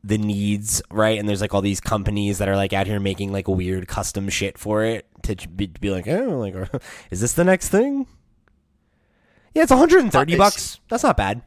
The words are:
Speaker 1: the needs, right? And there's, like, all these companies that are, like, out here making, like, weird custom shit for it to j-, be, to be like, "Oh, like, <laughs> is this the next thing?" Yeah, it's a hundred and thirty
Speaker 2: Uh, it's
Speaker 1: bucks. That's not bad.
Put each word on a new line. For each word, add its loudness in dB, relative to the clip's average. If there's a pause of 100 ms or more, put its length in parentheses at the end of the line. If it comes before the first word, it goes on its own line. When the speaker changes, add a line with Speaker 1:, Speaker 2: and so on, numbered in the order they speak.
Speaker 1:
the 0
needs, -2
right? 2
And -4
there's, -2
like, -4
all 2
these -2
companies -2
that -2
are, 2
like, 0
out 0
here -4
making, -4
like, -4
weird -2
custom -6
shit -4
for -2
it -4 (160)
to -4
j-, -16
be, -6
to -18
be -2
like, -4
"Oh, -2
like, -6 (400)
<laughs> -20
is -6
this -2
the 2
next 2
thing?" 0 (1500)
Yeah, 4
it's 4
a 10
hundred 8
and 0
thirty 2
Speaker 2:
Uh, 2
it's 4
Speaker 1:
bucks. -10
That's -2
not 4
bad. -2